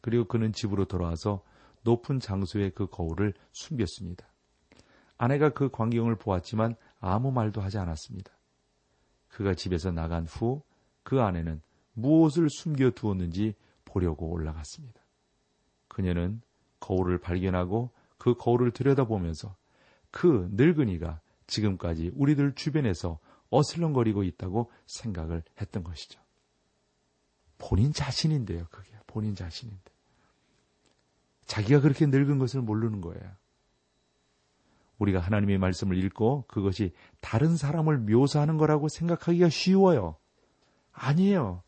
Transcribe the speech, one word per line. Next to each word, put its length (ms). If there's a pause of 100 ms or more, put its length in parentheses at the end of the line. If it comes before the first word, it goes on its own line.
그리고 240
그는 280
집으로 340
돌아와서 580 (380)
높은 360
장소에 520
그 180
거울을 460 (180)
숨겼습니다. 760 (880)
아내가 340
그 200
광경을 460
보았지만 580 (240)
아무 320
말도 300
하지 180
않았습니다. 540 (960)
그가 260
집에서 380
나간 340
후 360 (400)
그 180
아내는 400 (340)
무엇을 560
숨겨두었는지 1040 (300)
보려고 460
올라갔습니다. 680 (880)
그녀는 520 (380)
거울을 400
발견하고 720 (260)
그 180
거울을 360
들여다보면서 840 (540)
그 420
늙은이가 680 (260)
지금까지 680
우리들 400
주변에서 640 (320)
어슬렁거리고 720
있다고 480 (160)
생각을 560 (180)
했던 220
것이죠. 380 (1400)
본인 340
자신인데요, 800
그게. 220 (140)
본인 280
자신인데. 480 (1600)
자기가 340
그렇게 260
늙은 320
것을 240
모르는 380
거예요. 320 (1700)
우리가 200
하나님의 400
말씀을 460
읽고 420
그것이 460 (280)
다른 360
사람을 420
묘사하는 580
거라고 320
생각하기가 600
쉬워요. 720 (800)
아니에요. 680